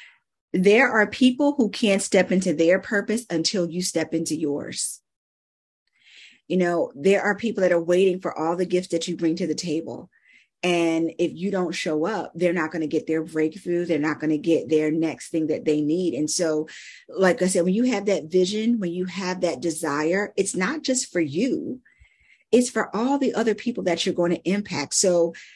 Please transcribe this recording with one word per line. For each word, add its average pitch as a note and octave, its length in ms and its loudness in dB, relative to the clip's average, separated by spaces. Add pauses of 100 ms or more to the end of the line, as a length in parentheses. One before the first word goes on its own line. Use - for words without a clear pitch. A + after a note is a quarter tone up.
(520)
There G#3 360 6
are G#3+ 180 4
people B3+ 500 4
who G#3+ 140 2
can't G3+ 320 0
step F#3 300 2
into F#3 200 2
their E3+ 280 4
purpose G#3+ 500 -4
until F3 400 -2
you F3 120 -4
step D#3+ 320 -2
into D#3+ 200 -4
yours. D3 680 -6 (1500)
You F3+ 80 0
know, F3 400 2
there F#3 260 4
are F#3+ 140 0
people G#3 240 -4
that F3+ 100 4
are E3+ 100 4
waiting F3+ 400 2
for - 160 -6
all E3 200 -2
the F3+ 100 -2
gifts F3+ 220 -2
that - 180 -2
you F3 100 -6
bring E3 200 0
to F#3 100 -4
the D#3 80 -2
table. D#3+ 560 -6 (540)
And E3 560 0
if E3+ 140 0
you F#3 180 -4
don't F#3 180 -2
show D#3 340 -2
up, F#3 300 -4
they're E3+ 180 0
not D#3+ 200 -2
gonna D#3+ 160 -4
get D#3+ 180 -2
their D#3+ 160 0
breakthrough. D#3+ 640 -2
They're D#3+ 140 0
not D3+ 180 -2
gonna D#3 200 0
get D#3+ 300 0
their D#3 220 2
next D#3+ 400 -2
thing D#3+ 160 -2
that D3 180 -2
they D3+ 160 2
need. D#3 340 0
And D3+ 140 -2
so, D#3 380 -2 (420)
like F3+ 340 2
I F3+ 40 2
said, F#3 180 2
when F#3 100 2
you A#3 100 2
have G3+ 220 0
that F3 180 0
vision, G#3 560 2
when F3 120 -2
you F3+ 120 -4
have F#3 380 -6
that E3 180 -2
desire, D#3+ 760 -2
it's F#3+ 200 -2
not B3 260 -2
just B3+ 300 -2
for F3+ 80 0
you. G3 600 -2 (720)
It's B3 200 4
for - 240 -4
all C4 240 0
the C4 180 0
other A3 180 2
people G3+ 300 -6
that F3+ 200 0
you're F#3 120 -2
gonna F3 280 2
impact. F3+ 500 -2
So E3+ 380 4 (240)